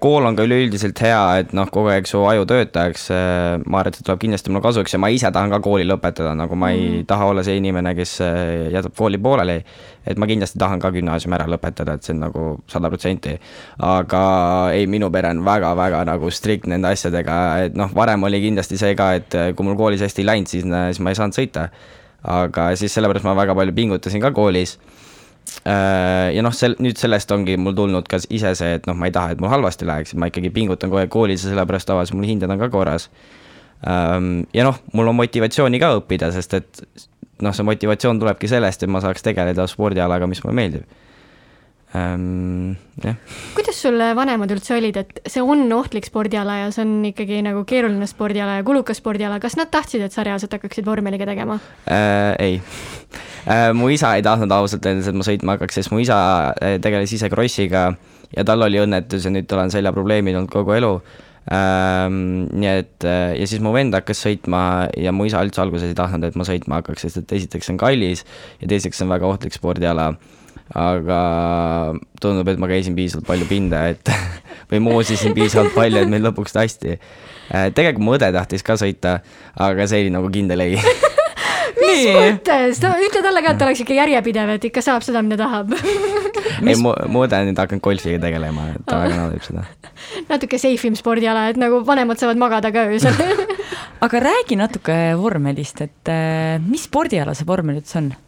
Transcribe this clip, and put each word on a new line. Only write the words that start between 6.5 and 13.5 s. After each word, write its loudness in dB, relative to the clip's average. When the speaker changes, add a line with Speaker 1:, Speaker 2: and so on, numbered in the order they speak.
Speaker 1:
ma 2
ei 0
Speaker 2:
Mm. -6
Speaker 1:
taha 2
olla 0
see 0
inimene, -2
kes, -4
äh, -2
jätab -4
kooli 2
pooleli. 2
Et -4
ma 2
kindlasti -2
tahan 2
ka 0
gümnaasiumi -2
ära -2
lõpetada, -4
et -16
see -6
on -4
nagu -6
sada -2
protsenti. -4